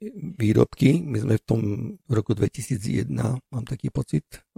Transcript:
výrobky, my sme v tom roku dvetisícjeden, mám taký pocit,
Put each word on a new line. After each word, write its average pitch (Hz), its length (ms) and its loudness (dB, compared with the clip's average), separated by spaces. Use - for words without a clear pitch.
výrobky, 120 680 4
my 139 180 -4
sme 104 180 2
v - 80 -6
tom 113 160 2
roku 113 280 0
dvetisícjeden, 104 840 -2
mám 120 220 -8
taký - 240 -6
pocit, - 360 -2